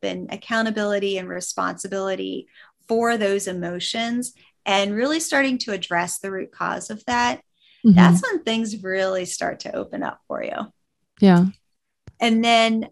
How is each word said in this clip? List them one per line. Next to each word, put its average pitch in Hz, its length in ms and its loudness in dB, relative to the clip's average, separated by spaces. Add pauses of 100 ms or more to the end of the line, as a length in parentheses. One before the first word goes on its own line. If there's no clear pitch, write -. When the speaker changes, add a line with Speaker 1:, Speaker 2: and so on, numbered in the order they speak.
Speaker 1:
and 180 280 -8
accountability 208 880 -2
and 185 100 -10
responsibility 190 1160 -6 (400)
for 233 300 2
those 196 320 0
emotions 190 840 -4 (320)
and 202 300 0
really 277 240 0
starting 269 400 0
to 226 140 -6
address 175 480 -4
the 196 100 -10
root 190 220 -8
cause 175 380 -6
of 214 160 -12
that, 240 340 0 (460)
Speaker 2:
Mm-hmm. 202 80 12
Speaker 1:
that's 180 280 8
when 427 200 -2
things 226 400 -4
really 185 420 -4
start 180 360 -6
to - 140 -10
open - 280 -6
up - 240 -8
for - 160 -6
you. - 140 -6 (640)
Speaker 2:
Yeah. 185 260 8 (720)
Speaker 1:
And 226 260 2
then, 226 480 4